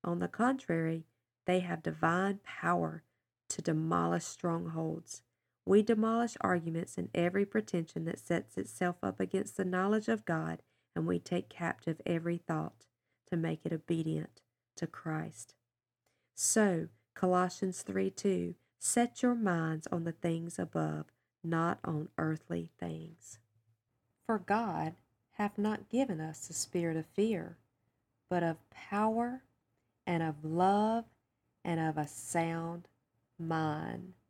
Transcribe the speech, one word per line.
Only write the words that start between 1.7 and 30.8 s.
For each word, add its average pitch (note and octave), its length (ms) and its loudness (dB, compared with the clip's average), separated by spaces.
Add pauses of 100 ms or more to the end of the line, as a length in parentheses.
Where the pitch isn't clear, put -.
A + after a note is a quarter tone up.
divine F3 560 2
power E3+ 640 -2 (460)
to - 120 -6
demolish E3 640 2
strongholds. E3 960 -4 (440)
We G3+ 180 8
demolish A3+ 580 2
arguments E3 560 0
and F3 160 -4
every F3+ 320 2
pretension E3+ 600 -2
that - 140 -4
sets - 380 -2
itself - 460 -2
up - 160 -4
against F#3+ 380 -2
the F#3+ 80 0
knowledge F#3+ 420 2
of A3 180 0
God, D#3+ 380 -2 (320)
and D#3+ 100 0
we F3 140 2
take F3+ 300 -2
captive - 560 -4
every E3+ 320 0
thought - 480 -4 (420)
to E3+ 100 0
make D#3+ 280 -2
it E3 80 0
obedient D#3+ 680 -2 (340)
to - 120 -4
Christ." - 680 -8 (800)
So, F3+ 540 4 (240)
Colossians F3+ 680 2
three F#3+ 300 0
two, F3 440 0 (220)
"Set - 440 2
your B3 140 4
minds E3 520 0
on E3+ 160 -2
the E3 80 -2
things E3 460 -4
above, D#3 540 -4 (320)
not E3 400 0
on D#3 340 -4
earthly D#3+ 600 -2
things." - 640 -10 (840)
"For A3 140 0
God F3+ 560 -2 (360)
hath G#3 260 -2
not G#3 320 -2
given A3+ 300 0
us D#3 280 -8
the D#3+ 60 -14
spirit E3+ 440 -2
of D#3+ 80 -2
fear, G3+ 520 -2 (680)
but F3 160 2
of E3 260 -2
power A3+ 720 -2 (640)
and E3 180 2
of D3+ 200 -2
love G3+ 640 4 (580)